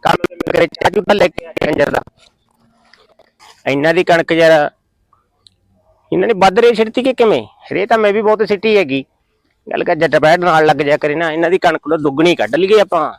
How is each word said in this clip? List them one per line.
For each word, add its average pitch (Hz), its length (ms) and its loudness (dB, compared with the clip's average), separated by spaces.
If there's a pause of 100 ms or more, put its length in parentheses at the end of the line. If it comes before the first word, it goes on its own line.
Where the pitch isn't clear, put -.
ਕੰਮ - 500 -4
ਕਰੇ, 170 160 -2
ਚਾਹ - 220 -6
ਚੁੱਕ 185 220 -4
ਲੈ 185 160 -4
ਕੇ - 180 -10
ਆ 160 60 -20
ਕੰਜਰ 147 380 -2
ਦਾ। - 120 -4 (1700)
ਇਹਨਾਂ 143 260 0
ਦੀ 175 100 0
ਕਣਕ 170 280 0
ਯਾਰ, 160 400 4 (1400)
ਇਹਨਾਂ 185 140 -2
ਨੇ 226 100 -6
ਵੱਧ 190 220 2
ਰੇਹ 240 140 4
ਸਿੱਟਤੀ 220 300 -2
ਕਿ 254 100 0
ਕਿਵੇਂ? 180 340 0 (240)
ਰੇਹ 196 160 -4
ਤਾਂ 233 100 2
ਮੈਂ 208 160 2
ਵੀ 220 80 0
ਬਹੁਤ 214 260 0
ਸਿੱਟੀ 214 300 0
ਹੈਗੀ। 135 280 -2 (680)
ਗੱਲ 156 120 -6
ਕਰ, 175 120 -2
ਜੱਟ 151 200 0
ਬੈਠ 156 240 4
ਨਾਲ 160 260 2
ਲੱਗ 151 120 2
ਜਾ 143 200 0
ਕਰੇ 147 180 -4
ਨਾ, 165 160 -4
ਇਹਨਾਂ 165 180 -2
ਦੀ 185 80 0
ਕਣਕ 165 320 0
ਤਾਂ 165 80 0
ਦੁੱਗਣੀ 151 380 0
ਕੱਢ 113 200 -4
ਲਈਏ 190 240 2
ਆਪਾਂ। 160 400 -2